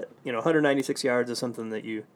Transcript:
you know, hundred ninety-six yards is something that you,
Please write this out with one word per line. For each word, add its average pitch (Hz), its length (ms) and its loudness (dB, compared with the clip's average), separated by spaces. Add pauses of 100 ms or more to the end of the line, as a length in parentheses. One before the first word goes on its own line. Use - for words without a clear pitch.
(240)
you 135 80 -6
know, 113 100 -2
hundred 156 200 4
ninety-six 139 420 2
yards 123 260 2
is 117 80 -4
something 113 320 -6
that 110 160 -8
you, 110 200 -8 (100)